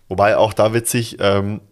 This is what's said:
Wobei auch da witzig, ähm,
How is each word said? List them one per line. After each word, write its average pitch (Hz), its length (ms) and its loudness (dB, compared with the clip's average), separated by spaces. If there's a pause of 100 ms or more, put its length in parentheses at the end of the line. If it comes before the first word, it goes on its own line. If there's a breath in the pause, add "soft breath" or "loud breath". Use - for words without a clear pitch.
Wobei 98 300 2
auch 104 160 2
da 107 180 2
witzig, 117 480 -4
ähm, 101 400 0 (120)